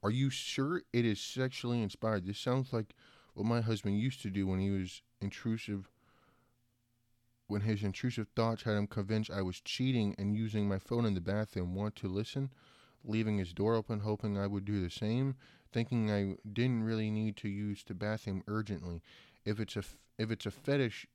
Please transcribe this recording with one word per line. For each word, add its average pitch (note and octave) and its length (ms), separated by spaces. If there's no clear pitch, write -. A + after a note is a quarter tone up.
Are G2+ 60
you C3 200
sure C#3 520
it A#2+ 140
is G#2+ 160
sexually B2+ 600
inspired? G#2 440
This G2 140
sounds B2+ 340
like A2 200
what G2+ 120
my A#2 160
husband G#2+ 360
used C3 260
to G#2+ 60
do G2 180
when F#2+ 120
he G2 120
was F#2+ 300
intrusive, G#2 680
when G2+ 140
his G#2 200
intrusive G#2+ 540
thoughts A2+ 280
had A2 120
him G#2 120
convinced G#2+ 440
I G2 100
was F2+ 200
cheating B2 560
and G2+ 180
using G#2+ 320
my F#2+ 120
phone A#2 260
in G#2 80
the F2+ 80
bathroom. F#2 540
Want G#2 220
to G2 120
listen? A#2+ 420
Leaving G#2+ 320
his F2 160
door G#2 220
open, A2 260
hoping G#2 360
I G2+ 100
would G2 180
do G2+ 160
the F2 80
same, B2+ 460
thinking A2+ 400
I G2+ 240
didn't A#2 320
really A2 260
need G#2+ 280
to G#2+ 120
use G2+ 340
the - 100
bathroom G2+ 540
urgently. G2+ 540
If G#2 140
it's G#2+ 160
a G#2+ 40
f-, - 180
if A2 120
it's A2 160
a G2+ 60
fetish C3+ 640